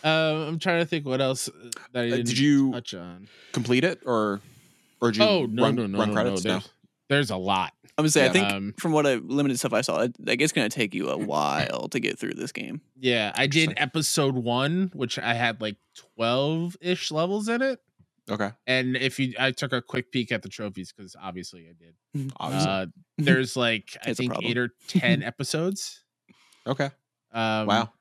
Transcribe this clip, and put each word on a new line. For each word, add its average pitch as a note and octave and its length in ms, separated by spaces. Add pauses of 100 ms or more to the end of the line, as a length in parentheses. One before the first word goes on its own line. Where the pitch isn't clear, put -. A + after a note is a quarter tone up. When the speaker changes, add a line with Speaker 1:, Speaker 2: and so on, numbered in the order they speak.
Speaker 1:
Uh, D#3 420
I'm E3 120
trying E3+ 220
to E3+ 60
think D#3 180
what C3 160
else, C3 280
uh, - 40 (400)
that B2 120
I - 20
Speaker 2:
Uh, A#2+ 100
Speaker 1:
didn't A#2+ 100
Speaker 2:
did A2+ 120
you C#3 340
Speaker 1:
touch A#2 220
on. F2+ 340 (240)
Speaker 2:
complete B2 300
it, F3 240
or, G#2+ 340 (600)
or A#2 100
did G#2+ 80
you G#3+ 60
Speaker 1:
Oh, F#3 220
no, A#2 180
Speaker 2:
run, - 100
Speaker 1:
no, A#2 120
no, G2 120
Speaker 2:
run G#2+ 120
Speaker 1:
no, G#2 40
Speaker 2:
credits? G2 300
Speaker 1:
no. G#2+ 60
Speaker 2:
No. F#2 100
Speaker 1:
There's, - 80 (400)
there's C#3 220
a F#2+ 60
lot. F#2 360 (260)
Speaker 3:
I'm D3+ 40
gonna D#3 80
say, D3+ 120
I C3 40
Speaker 2:
Yeah. F2+ 60
Speaker 3:
think G2 200
Speaker 1:
Um, G2 260
Speaker 3:
from E3 140
what D3+ 140
I, C3+ 100
limited C3+ 420
stuff A#2+ 140
I A2 80
saw, E2+ 220
it, B2 120 (100)
like, B2+ 160
it's D#3 120
gonna A2+ 160
take G#2+ 260
you C2+ 140
a C2+ 80
while D2 720
to - 100
get G#2+ 200
through - 160
this - 180
game. - 300 (160)
Speaker 1:
Yeah, A#2+ 360
I C3+ 120
did D#3 240
Speaker 2:
Interesting. D3 120
Speaker 1:
episode C#3+ 540
one, C#3 580
which C3 240
I A#2 160
had, A#2 260
like, G#2+ 160 (400)
twelve-ish D#3+ 920
levels F#3+ 380
in A#3+ 140
it. C4 180 (500)
Speaker 2:
Okay. G#2+ 200 (160)
Speaker 1:
And B2+ 300
if C3 220
you, B2+ 200
I C3 140
took C3+ 200
a B2 80
quick - 320
peek A#2+ 180
at A2+ 120
the G2 60
trophies, G2 440
'cause F#2+ 280
obviously F2+ 480
I F2 40
did. E2 220 (220)
Speaker 3:
Mm-hmm. C3+ 120 (100)
Speaker 2:
Obviously. F#2+ 320
Speaker 1:
Uh, F#2+ 160 (320)
there's, C3 380
like, A2+ 480
I B2 60
Speaker 3:
It's A2+ 100
a - 20
Speaker 1:
think, B2 100
Speaker 3:
problem. - 180
Speaker 1:
eight A#2 80
or B2 100 (120)
Speaker 3:
<laughs> - 80
Speaker 1:
ten B2+ 340
episodes. D#3 800 (640)
Speaker 2:
Okay. C#3 240 (420)
Speaker 1:
Um, A2 360
Speaker 2:
Wow. A2 320